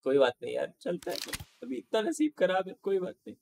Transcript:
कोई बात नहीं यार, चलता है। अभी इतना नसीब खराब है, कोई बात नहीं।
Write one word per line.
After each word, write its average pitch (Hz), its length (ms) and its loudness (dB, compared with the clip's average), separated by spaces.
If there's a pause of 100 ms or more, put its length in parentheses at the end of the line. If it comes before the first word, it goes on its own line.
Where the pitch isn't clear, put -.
कोई 135 140 4
बात 127 140 6 (100)
नहीं 123 120 -6
यार, 135 260 -2
चलता - 300 -4
है। - 60 -4 (460)
अभी 254 140 -6
इतना - 240 -2
नसीब 302 380 0
खराब 185 300 2
है, - 140 -12
कोई 196 160 0
बात 180 160 -4 (140)
नहीं। 214 140 -14